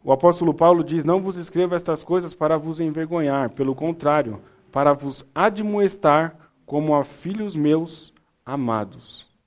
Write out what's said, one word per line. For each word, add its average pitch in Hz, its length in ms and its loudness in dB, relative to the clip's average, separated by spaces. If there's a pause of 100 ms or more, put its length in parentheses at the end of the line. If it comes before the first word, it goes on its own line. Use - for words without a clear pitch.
o 131 100 0
apóstolo 170 420 4
Paulo 170 280 6
diz, 156 220 -2
"Não 180 160 2
vos 185 160 -6
escrevo 175 380 -2
estas 160 280 -4
coisas 175 300 -2
para 156 240 0
vos 156 240 -8
envergonhar, 156 680 -2
pelo 135 240 -2
contrário, 147 640 -2 (320)
para 143 220 2
vos 139 400 -8
admoestar 196 1000 0 (280)
como 147 300 -2
a 143 100 2
filhos 202 500 -8
meus 156 600 -2 (320)
amados." 117 800 -6 (200)